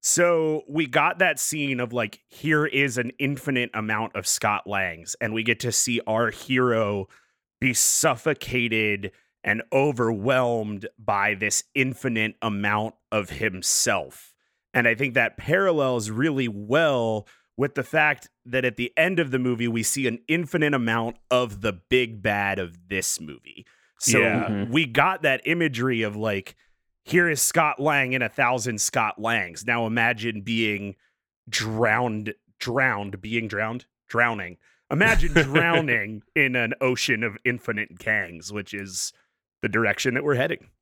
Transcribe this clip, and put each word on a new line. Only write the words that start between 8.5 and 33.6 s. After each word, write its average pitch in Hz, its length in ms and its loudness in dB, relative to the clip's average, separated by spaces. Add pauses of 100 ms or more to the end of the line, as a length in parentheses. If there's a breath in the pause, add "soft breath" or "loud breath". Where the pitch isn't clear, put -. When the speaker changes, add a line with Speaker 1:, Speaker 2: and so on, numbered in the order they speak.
Speaker 1:
and 107 180 -2 (100)
overwhelmed 117 1160 0 (100)
by 104 380 2
this 101 280 -2 (120)
infinite 123 680 0
amount 104 540 -2 (160)
of 104 200 -2
himself. 92 1000 -2 (400)
And 120 140 4
I 117 80 4
think 127 200 -2
that 117 220 0
parallels 143 720 0
really 135 380 0
well 113 800 0 (300 soft breath)
with 135 180 -2
the 135 80 -4
fact 151 460 0 (160)
that 127 200 0
at 117 120 0
the 123 200 -2
end 170 220 2
of 156 100 0
the 131 100 0
movie, 120 280 0
we 113 160 0
see 131 240 -2
an 117 200 -4
infinite 156 460 0
amount 117 440 0 (120)
of 120 320 0
the 107 120 -2
big 113 500 0
bad 101 340 0
of 87 300 -10
this 92 340 -2
movie. 73 440 -18 (340 soft breath)
So - 200 2
Speaker 2:
Yeah. 98 300 2
Speaker 3:
Mm-hmm. 104 240 -4
Speaker 1:
we 160 140 2
got 143 360 2
that 135 220 2
imagery 131 560 0
of, 104 140 -2
like, 107 400 -4 (480)
here 175 260 4
is 147 120 0
Scott - 380 2
Lang 139 340 2
in 131 80 0
a 113 80 0
thousand 120 500 0
Scott 110 400 -2
Langs. 104 460 -2
Now 117 220 0
imagine 113 540 0
being 104 540 -2 (540)
drowned, 110 840 0 (260)
drowned, 104 600 -2
being 113 260 -4
drowned, 110 380 -6 (220)